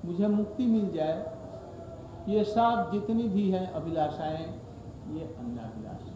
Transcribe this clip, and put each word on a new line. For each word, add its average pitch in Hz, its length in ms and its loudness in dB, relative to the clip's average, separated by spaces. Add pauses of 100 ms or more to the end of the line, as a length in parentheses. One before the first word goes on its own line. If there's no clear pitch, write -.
मुझे 175 220 2
मुक्ति 208 380 2
मिल 214 280 4
जाए, 160 240 0 (1120)
ये 208 140 6
सब 233 500 4
जितनी 214 300 2
भी 196 280 4
हैं 185 200 2
अभिलाषाएं, 160 760 -2 (680)
ये 160 80 -6 (160)
अन्य 120 200 -6
अभिलाषा 110 560 -10